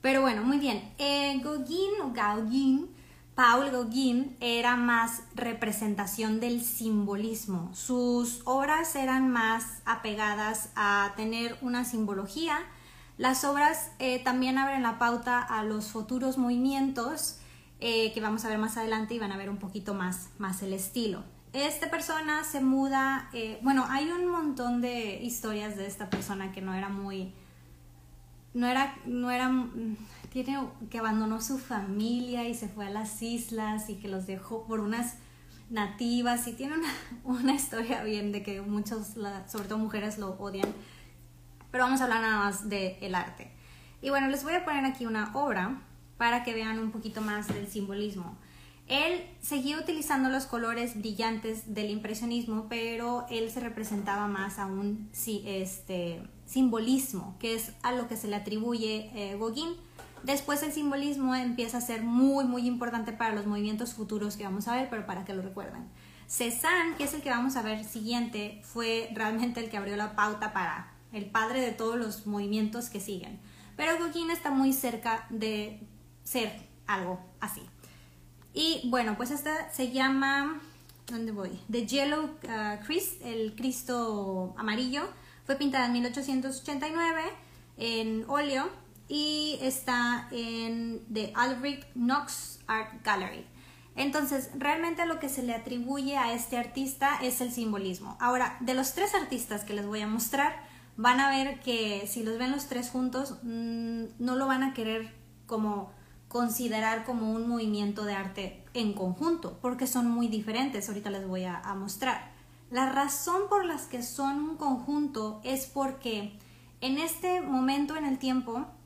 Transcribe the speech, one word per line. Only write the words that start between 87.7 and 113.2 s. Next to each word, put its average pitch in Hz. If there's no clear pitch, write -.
en 220
óleo 285
y 302
está 240
en 226
The 214
Albrecht 262
Knox 262
Art -
Gallery. 190
Entonces, 277
realmente 330
lo 320
que 285
se 262
le 240
atribuye 254
a 240
este 233
artista 269
es 247
el 247
simbolismo. 202
Ahora, 247
de 247
los 262
tres 403
artistas 247
que 208
les 202
voy 214
a 208
mostrar, 254
van 247
a 277
ver 269
que 214
si 226
los 220
ven 254
los 277
tres 247
juntos, 254
mm, 233
no 254
lo 269
van 262
a 262
querer 226
como 208
considerar 226
como 226
un 226
movimiento 214
de 208
arte 190
en 220
conjunto, 202
porque 247
son 240
muy 233
diferentes. 214
Ahorita 208
les 196
voy 185
a, 175
a 202
mostrar. 220
La 262
razón 285